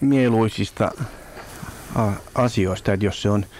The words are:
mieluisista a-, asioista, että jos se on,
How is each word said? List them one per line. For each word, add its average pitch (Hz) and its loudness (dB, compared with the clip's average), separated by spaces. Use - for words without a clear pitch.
mieluisista 117 2
a-, 107 2
asioista, 101 0
että 98 2
jos 98 -2
se 104 2
on, 104 2